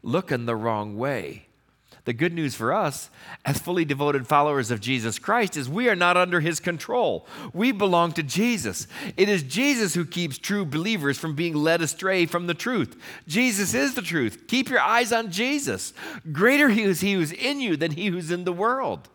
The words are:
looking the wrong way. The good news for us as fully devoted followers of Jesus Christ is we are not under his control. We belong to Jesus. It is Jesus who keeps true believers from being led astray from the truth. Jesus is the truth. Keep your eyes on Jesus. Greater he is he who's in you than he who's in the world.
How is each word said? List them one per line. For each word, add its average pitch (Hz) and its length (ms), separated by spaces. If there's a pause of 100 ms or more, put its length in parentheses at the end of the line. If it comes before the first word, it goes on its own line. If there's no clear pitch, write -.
looking 120 440
the 120 100
wrong 107 400
way. 110 500 (600)
The 120 80
good 165 180
news 156 220
for 117 180
us 180 380 (340)
as 143 140
fully 175 260
devoted 139 420
followers 143 440
of 110 100
Jesus 117 380
Christ 208 380
is 131 120
we 226 220
are 202 40
not 175 220
under 180 240
his 160 180
control. 175 680 (260)
We 233 200
belong 180 400
to 175 100
Jesus. 170 640 (320)
It 185 100
is 185 140
Jesus 214 520
who 175 120
keeps 165 320
true 202 260
believers 151 540
from 160 180
being 165 180
led 160 280
astray 180 420
from 175 220
the 170 80
truth. 208 420 (320)
Jesus 202 460
is 262 200
the 233 80
truth. 156 460
Keep 262 220
your 220 100
eyes 220 320
on 226 180
Jesus. 233 600 (400)
Greater 262 380
he 214 120
is 190 200
he 202 100
who's 165 200
in 277 280
you 196 160
than 156 160
he 180 140
who's 170 240
in 180 140
the 180 80
world. 208 600